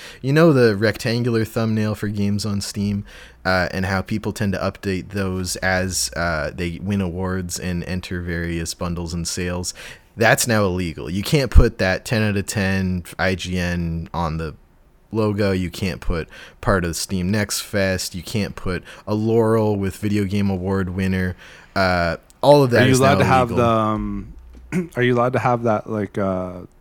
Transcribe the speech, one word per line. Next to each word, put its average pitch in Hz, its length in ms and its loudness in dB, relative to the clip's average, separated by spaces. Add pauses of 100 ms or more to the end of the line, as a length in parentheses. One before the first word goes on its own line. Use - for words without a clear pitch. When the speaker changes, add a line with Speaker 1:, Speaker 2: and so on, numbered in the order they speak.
(220)
Speaker 1:
you 127 100 -2
know 160 220 8
the 117 220 6
rectangular 113 720 0
thumbnail 110 500 0
for 107 140 -4
games 101 360 0
on 101 160 -2
Steam, 101 440 -2 (380)
uh, 92 280 2
and 95 160 -2
how 95 160 0
people 107 280 -4
tend 101 220 -2
to 92 60 -2
update 95 500 -4
those 92 460 -4
as, 92 600 0
uh, 80 380 -2
they 87 240 -4
win 98 240 -2
awards 92 580 -4
and 87 260 -4
enter 90 360 -6
various 85 540 -4
bundles 87 400 -4
and 85 120 -4
sales. 90 460 -4 (420)
That's 110 300 2
now 110 200 2
illegal. 87 440 -4
You 95 140 -2
can't 139 260 0
put - 300 4
that 92 260 0
ten 110 160 -2
out 104 160 0
of 98 80 -4
ten 95 580 -2 (140)
I 92 160 0
G 90 240 -4
N 87 560 -2
on 80 240 -2
the 80 160 -6 (580)
logo. 104 400 0
You 92 200 0
can't 85 300 -4
put 80 280 -2 (320)
part 95 240 2
of 85 100 -2
Steam 92 360 -2
Next 104 300 -2
Fest. 95 520 -2
You 90 80 -8
can't 95 340 -4
put 90 280 -6 (240)
a 107 80 0
laurel 110 600 4
with 98 220 -2
video 104 280 0
game 101 260 0
award 95 380 0
winner. 92 460 0 (400)
Uh, 90 420 2 (240)
all 143 200 8
of 131 80 4
that 113 140 6
Speaker 2:
Are - 20 6
you 131 60 6
Speaker 1:
is 127 80 6
Speaker 2:
allowed 135 140 6
Speaker 1:
now 147 40 4
Speaker 2:
to 135 80 4
have 127 240 4
Speaker 1:
illegal. 120 160 2
Speaker 2:
the, 117 60 4
um, 107 600 0 (300)
<clears throat> 170 320 -4
are 123 60 0
you 123 140 4
allowed 120 180 2
to 123 60 2
have 120 240 2
that, 107 260 0
like, 107 300 -4
uh, 92 400 -2 (220)